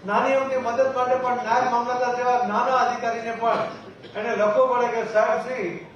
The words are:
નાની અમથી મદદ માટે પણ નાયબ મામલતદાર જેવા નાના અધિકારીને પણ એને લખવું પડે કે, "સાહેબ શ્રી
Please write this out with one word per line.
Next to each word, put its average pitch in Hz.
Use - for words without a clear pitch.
નાની 262
અમથી 269
મદદ 254
માટે 247
પણ 254
નાયબ 233
મામલતદાર 247
જેવા 247
નાના 247
અધિકારીને 233
પણ 226
એને 220
લખવું 240
પડે 240
કે, 214
"સાહેબ 214
શ્રી 240